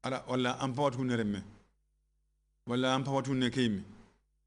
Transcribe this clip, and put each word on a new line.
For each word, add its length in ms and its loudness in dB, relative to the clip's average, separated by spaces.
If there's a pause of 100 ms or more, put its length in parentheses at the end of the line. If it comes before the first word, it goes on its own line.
Ala, 240 -4
wala 340 0
an 120 -2
pawatu 320 0
ne 100 0
remme. 280 0 (1200)
Wala 300 2
an 80 0
pawatu 320 0
ne 140 2
keyimi. 340 2 (640)